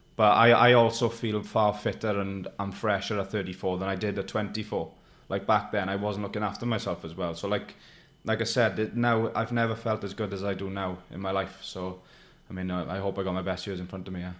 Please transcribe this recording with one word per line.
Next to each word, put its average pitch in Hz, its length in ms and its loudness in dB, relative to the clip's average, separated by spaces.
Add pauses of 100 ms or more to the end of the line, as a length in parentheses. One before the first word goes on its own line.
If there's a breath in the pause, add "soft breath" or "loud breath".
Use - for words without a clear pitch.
(180 soft breath)
But 107 160 6
I, 117 180 8
I 123 220 8
also 117 360 6
feel 107 320 -2
far 104 320 2
fitter 104 460 -2
and 98 280 -4 (120)
I'm 98 140 -4
fresher 101 460 0
at 95 120 -4
thirty-four 92 480 -2
than 95 100 -2
I 95 60 -2
did 98 240 -2
at 95 80 -6
twenty-four. 104 640 -4 (380 soft breath)
Like, - 180 -2
back 107 240 2
then, 98 180 0
I 98 60 0
wasn't 101 300 -2
looking 104 180 -4
after 98 220 -4
myself 104 400 -2
as 82 100 -10
well. 87 180 -4
So, 90 140 -6
like, 104 280 -2 (500 soft breath)
like 110 160 0
I - 20 0
said, 107 340 2
it, 110 180 -2
now 117 380 2
I've 113 200 -2
never 117 200 2
felt 110 300 -2
as 95 100 -6
good 101 200 -4
as 95 100 -4
I 101 100 0
do 95 160 -4
now 95 280 -4 (120)
in 92 120 -10
my 98 100 -2
life. 95 320 -2
So, 92 380 -8 (480 soft breath)
I 104 40 -10
mean, 92 160 -4
I, 90 280 -2
I - 20 -4
hope 98 180 -2
I 98 60 -2
got 92 100 -2
my 92 80 -2
best 90 240 -4
years 95 140 -4
in 90 80 -8
front 92 200 -10
of 92 60 -8
me, 90 60 -6
yeah. 90 200 -8